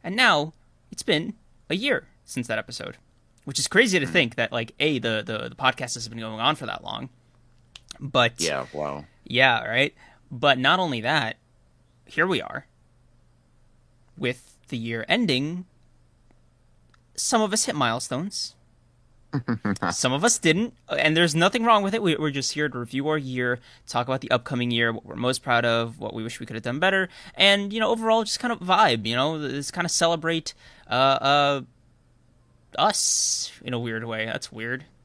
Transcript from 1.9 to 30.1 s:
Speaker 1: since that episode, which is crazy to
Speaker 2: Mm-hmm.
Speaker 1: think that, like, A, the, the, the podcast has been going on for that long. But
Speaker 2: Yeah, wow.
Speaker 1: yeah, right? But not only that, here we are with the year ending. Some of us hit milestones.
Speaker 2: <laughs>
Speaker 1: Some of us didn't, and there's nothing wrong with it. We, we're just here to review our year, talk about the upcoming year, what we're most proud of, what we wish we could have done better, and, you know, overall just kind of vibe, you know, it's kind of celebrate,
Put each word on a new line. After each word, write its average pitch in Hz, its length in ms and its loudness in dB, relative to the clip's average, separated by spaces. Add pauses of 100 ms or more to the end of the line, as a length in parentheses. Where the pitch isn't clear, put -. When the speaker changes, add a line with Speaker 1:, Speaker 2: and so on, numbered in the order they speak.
Speaker 1:
since 120 220 -6
that 110 100 -2
episode, - 380 -10 (480)
which 135 140 -4
is - 80 0
crazy 196 320 4
to 139 60 2
Speaker 2:
Mm-hmm. - 80 -6
Speaker 1:
think 127 240 2
that, 117 160 -2
like, 117 260 -4
A, 147 220 2
the, 110 260 -2
the, 113 220 -6
the - 80 -14
podcast 127 380 0
has 117 120 -8
been 113 140 -12
going 110 180 -10
on 135 160 2
for 127 120 -8
that - 180 -8
long. 117 240 -8 (920)
But 123 420 2
Speaker 2:
Yeah, 71 320 -2
wow. 73 320 -6 (200)
Speaker 1:
yeah, 120 420 2
right? 123 280 0 (360)
But 131 280 2
not 147 200 4
only 147 220 -2
that, 123 380 0 (680)
here 160 240 0
we 151 120 0
are - 260 -10 (1500)
with - 400 -6 (120)
the - 80 -6
year 113 320 -6
ending. 175 580 0 (1500)
Some - 280 2
of 202 100 0
us 214 120 0
hit - 100 -4
milestones. 131 800 -4 (760)
Speaker 2:
<laughs> 107 580 -2
Speaker 1:
Some 127 220 0
of 151 120 0
us 233 140 2
didn't, 175 360 0 (140)
and 156 280 2
there's 165 180 4
nothing 196 300 2
wrong 220 180 6
with 196 120 0
it. 226 80 -2
We, 170 140 2
we're 151 140 -2
just 135 220 -4
here 151 160 -2
to 127 100 -6
review 131 300 -4
our 156 100 2
year, 127 400 -2 (280)
talk 120 200 -2
about 131 160 -2
the - 80 -8
upcoming 123 400 0
year, 117 220 2
what 110 120 -8
we're 98 120 -12
most 123 260 -2
proud 120 240 2
of, 117 320 0
what 107 160 -8
we 110 80 -6
wish 117 180 -10
we 117 60 -12
could 110 100 -12
have 113 60 -8
done 123 160 -6
better, 190 300 2 (260)
and, 202 380 4
you 226 80 -4
know, 220 100 2
overall 226 340 2
just - 160 -6
kind 240 120 -4
of 214 80 -6
vibe, 175 460 4
you 117 100 -2
know, 151 260 0
it's 139 280 -6
kind 175 140 -4
of 160 60 -2
celebrate, 165 640 0 (340)